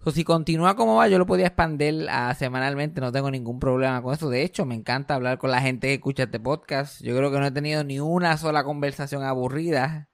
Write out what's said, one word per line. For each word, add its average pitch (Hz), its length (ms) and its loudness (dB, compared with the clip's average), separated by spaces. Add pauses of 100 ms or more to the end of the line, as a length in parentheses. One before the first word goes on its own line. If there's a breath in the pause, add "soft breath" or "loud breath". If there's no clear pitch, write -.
So, 160 80 0
si 156 120 0
continúa 165 520 2
como 226 200 2
va, 226 140 6
yo 190 80 6
lo 185 80 4
podía 185 220 4
expandir 156 600 0
a 123 240 -2
semanalmente, 139 680 -2
no 127 100 -2
tengo 135 180 0
ningún 123 300 -6
problema 131 420 2
con 127 120 -4
eso. 156 160 -4
De 123 120 0
hecho, 175 240 -2
me 123 80 -4
encanta 131 420 -2
hablar 127 220 0
con 131 140 -2
la 127 100 2
gente 131 260 0
que 139 80 2
escucha 135 280 -2
este 120 160 -4
podcast. 143 600 -4
Yo 123 140 -4
creo 139 140 2
que 139 100 0
no 139 60 2
he 139 60 -2
tenido 151 320 -2
ni 139 160 -6
una 165 380 2
sola 151 260 0
conversación 143 600 -4
aburrida. 147 920 -2